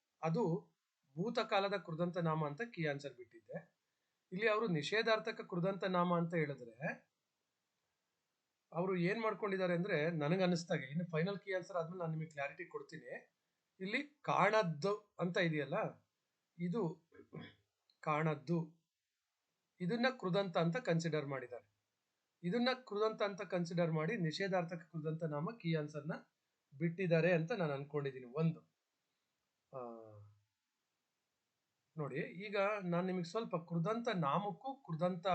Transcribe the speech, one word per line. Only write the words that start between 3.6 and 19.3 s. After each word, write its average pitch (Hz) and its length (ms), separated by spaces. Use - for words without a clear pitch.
ಇಲ್ಲಿ 202 160
ಅವರು 220 200
ನಿಷೇಧಾರ್ಥಕ 220 760
ಕೃದಂತ 190 420
ನಾಮ 180 340
ಅಂತ 170 160
ಹೇಳಿದ್ರೆ, 151 720
ಅವರು 185 240
ಏನ್ 185 260
ಮಾಡ್ಕೊಂಡಿದ್ದಾರೆ 190 540
ಅಂದ್ರೆ, 175 360
ನನಗನ್ನಿಸ್ದಾಗೆ, 165 720
ಇನ್ನು 156 200
ಫೈನಲ್ 175 340
ಕೀ 196 140
ಆನ್ಸರ್ 185 240
ಆದ್ಮೇಲೆ 170 220
ನಾನು 165 120
ನಿಮಗೆ 160 200
ಕ್ಲಾರಿಟಿ 156 340
ಕೊಡ್ತೀನಿ. 143 760
ಇಲ್ಲಿ 220 420
ಕಾಣದ್ದು 185 960
ಅಂತ 175 180
ಇದೆಯಲ್ಲ, 156 380
ಇದು 175 500
ಕಾಣದ್ದು, 156 760